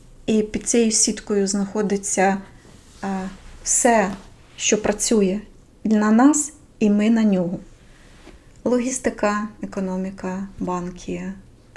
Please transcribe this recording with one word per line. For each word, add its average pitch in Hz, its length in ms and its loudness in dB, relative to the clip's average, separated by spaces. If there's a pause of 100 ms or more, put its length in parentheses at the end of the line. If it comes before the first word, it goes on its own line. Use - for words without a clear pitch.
(260)
і 220 160 2
під 214 260 -6
цією 233 220 4
сіткою 208 560 0
знаходиться, 196 920 0 (640)
а, 190 240 -6 (360)
все, 220 500 2 (440)
що - 260 0
працює 202 580 2 (440)
на 214 260 2
нас, 269 420 4 (260)
і 214 120 2
ми 208 200 2
на 226 140 4
нього. 185 340 0 (1080)
Логістика, 226 840 -2 (140)
економіка, 190 840 -6 (100)
банки, 180 720 -8 (440)